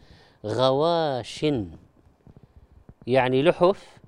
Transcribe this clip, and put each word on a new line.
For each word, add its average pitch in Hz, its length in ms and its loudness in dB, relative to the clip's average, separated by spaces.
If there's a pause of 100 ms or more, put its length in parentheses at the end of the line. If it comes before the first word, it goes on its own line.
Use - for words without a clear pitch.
(460)
غواش"، 135 1000 0 (1600)
يعني 127 360 2
لحف، 175 640 0